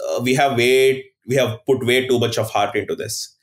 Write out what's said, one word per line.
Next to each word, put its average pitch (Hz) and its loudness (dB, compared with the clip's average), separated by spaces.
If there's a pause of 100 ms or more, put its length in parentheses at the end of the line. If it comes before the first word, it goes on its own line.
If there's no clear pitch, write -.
(120)
uh, 92 -4
we 127 0
have 139 2
way, 131 2 (220)
we 123 -2
have 117 0
put - 0
way 123 0
too 123 2
much 110 -2
of 110 -4
heart 101 0
into 82 -4
this. - -10